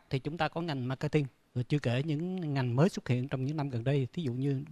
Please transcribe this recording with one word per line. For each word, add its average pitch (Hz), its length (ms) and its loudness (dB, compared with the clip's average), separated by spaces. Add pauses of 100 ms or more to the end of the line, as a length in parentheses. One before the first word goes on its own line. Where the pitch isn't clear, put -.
thì 135 100 0
chúng 147 180 -4
ta 156 100 2
có 165 140 -4
ngành 135 260 -2
marketing, 143 380 0 (300)
rồi 123 80 0
chưa 147 160 2
kể 123 260 0
những 165 480 -2
ngành 127 220 0
mới 160 140 6
xuất - 180 -4
hiện 127 200 2
trong 131 180 -2
những 151 120 -2
năm 143 120 -2
gần 117 140 -4
đây, 135 300 2
thí 175 100 -4
dụ 120 100 0
như 135 380 0